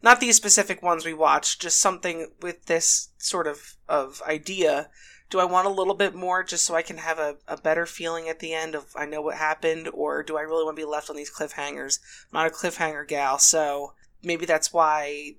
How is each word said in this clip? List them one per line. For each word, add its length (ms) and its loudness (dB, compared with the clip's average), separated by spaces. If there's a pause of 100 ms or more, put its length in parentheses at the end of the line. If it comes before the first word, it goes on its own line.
not 180 8
these 160 4
specific 460 4
ones 240 0
we 80 -4
watched, 480 2
just 180 0
something 520 -2 (100)
with 240 -10
this 520 0
sort 300 -2
of, 280 -10 (120)
of 400 -2
idea. 640 0 (400)
Do 100 0
I 60 4
want 220 4
a 40 2
little 220 0
bit 200 2
more 300 -2
just 220 -2
so 100 -2
I 60 2
can 160 -10
have 220 -4
a, 180 -4 (100)
a 80 -6
better 300 0
feeling 420 -6
at 120 -6
the 140 -8
end 220 -6
of 120 -8 (100)
I 80 -6
know 160 -8
what 160 -4
happened, 560 -2
or 300 -2
do 140 -6
I 40 -2
really 240 -2
wanna 100 -6
be 100 -8
left 240 -6
on 60 -10
these 160 -12
cliffhangers? 680 -6 (340)
I'm 100 -2
not 40 2
a 60 -2
cliffhanger 540 -4
gal, 300 -2
so 560 2 (300)
maybe 220 -4
that's 280 2
why 640 2